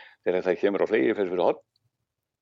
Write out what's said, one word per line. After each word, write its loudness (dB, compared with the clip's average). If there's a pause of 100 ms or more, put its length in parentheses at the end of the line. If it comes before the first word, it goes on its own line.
(220)
þegar -2
það 0
kemur 0
á 2
fleygiferð 0
fyrir 0
horn 0 (800)